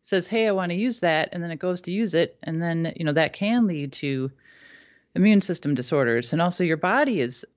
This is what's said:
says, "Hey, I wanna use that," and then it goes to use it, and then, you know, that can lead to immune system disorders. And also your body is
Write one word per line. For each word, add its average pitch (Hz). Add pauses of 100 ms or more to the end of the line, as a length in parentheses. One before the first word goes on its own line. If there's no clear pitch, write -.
says, 185
"Hey, 226
I 208
wanna 180
use 226
that," 160
and 170
then 170
it 160
goes 180
to 170
use 202
it, 165
and 160
then, 165
you 165
know, 151
that 147
can 226
lead 143
to 135 (800)
immune 202
system 151
disorders. 123
And 156
also 180
your 160
body 220
is 127 (120)